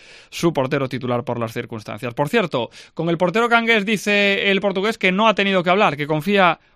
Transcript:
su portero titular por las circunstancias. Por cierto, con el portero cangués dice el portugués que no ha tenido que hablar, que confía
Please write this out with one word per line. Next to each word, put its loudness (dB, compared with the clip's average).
su 0
portero -2
titular -4
por -6
las -6
circunstancias. -10
Por -2
cierto, 0
con -2
el 0
portero 2
cangués 2
dice 0
el 0
portugués -2
que 0
no 2
ha 4
tenido 0
que 0
hablar, 2
que -4
confía 2